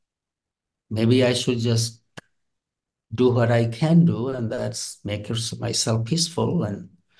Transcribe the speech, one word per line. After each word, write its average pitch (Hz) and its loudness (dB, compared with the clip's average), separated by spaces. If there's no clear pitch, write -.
Maybe 113 4
I 123 2
should 123 -2
just 113 -2
do 123 4
what 117 2
I 117 4
can 160 4
do, 113 0
and 123 -6
that's 113 -8
make 104 -6
yours-, 117 -6
myself 113 -2
peaceful, 160 -2
and 104 -8